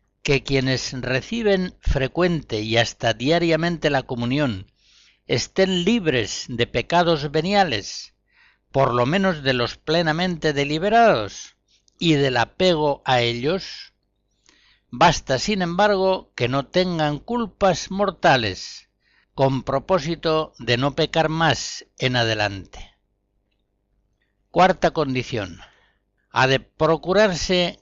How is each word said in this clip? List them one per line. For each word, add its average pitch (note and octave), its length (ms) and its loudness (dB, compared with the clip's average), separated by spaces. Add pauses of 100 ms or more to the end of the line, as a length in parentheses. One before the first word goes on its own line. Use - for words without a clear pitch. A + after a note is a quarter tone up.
(220)
que C3+ 200 0
quienes C3 500 -2 (100)
reciben F#3 800 -2
frecuente C#3 840 0
y A2 160 0
hasta A2+ 340 0
diariamente D#3+ 760 0
la C3+ 140 0
comunión A#2+ 680 -2 (540)
estén F3+ 580 0
libres D#3 640 0
de A#2 180 -2
pecados D#3 640 0
veniales, D#3+ 840 -2 (580)
por C3 220 2
lo B2 100 2
menos F3 380 0
de C3 100 0
los A#2+ 240 -2
plenamente D#3+ 800 -2
deliberados, D#3 1000 0 (420)
y E3 160 2
del C3+ 240 0
apego D3+ 680 0
a B2+ 160 2
ellos, A#2+ 720 -4 (960)
basta, C#3 500 2
sin G3+ 220 -2
embargo, F#3+ 760 0
que A#2+ 140 -2
no C3 180 -2
tengan D#3+ 520 0
culpas G3+ 720 -2
mortales, D#3+ 1000 -2 (460)
con C3+ 280 0
propósito D#3 960 -2
de A#2+ 200 0
no C3+ 180 -2
pecar D#3 320 0
más D#3+ 560 -2 (140)
en B2+ 180 -2
adelante. G#2 760 -4 (1600)
Cuarta F3 420 2
condición. B2+ 680 -4 (680)
Ha B2 160 2
de C3 140 2
procurarse F3 1200 0